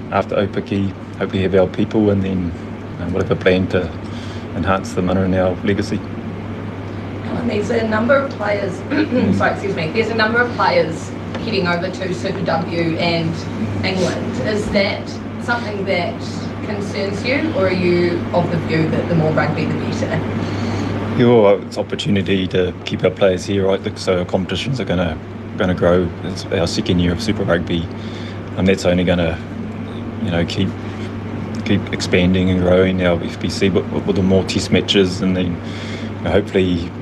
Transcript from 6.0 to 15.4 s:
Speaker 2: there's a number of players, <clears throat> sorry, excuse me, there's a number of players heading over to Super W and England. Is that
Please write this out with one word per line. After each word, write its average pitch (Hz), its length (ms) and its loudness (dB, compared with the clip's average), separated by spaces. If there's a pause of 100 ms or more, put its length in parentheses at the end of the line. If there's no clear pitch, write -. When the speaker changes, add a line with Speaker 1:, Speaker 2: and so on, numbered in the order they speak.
Speaker 2:
there's 208 220 0
a 226 160 0
number 233 280 4
of 277 180 2
players, 202 420 -2
<clears throat> 254 600 2
sorry, 185 160 2
excuse 196 220 -2
me, 160 160 -2
there's 220 180 2
a 220 60 -2
number 226 240 2
of 240 160 4
players 180 540 2 (340)
heading 190 240 0
over 175 220 0
to 180 240 -4
Super - 320 -4
W 165 540 0
and 165 840 -2
England. 185 640 -2
Is 208 240 -2
that 202 380 0 (340)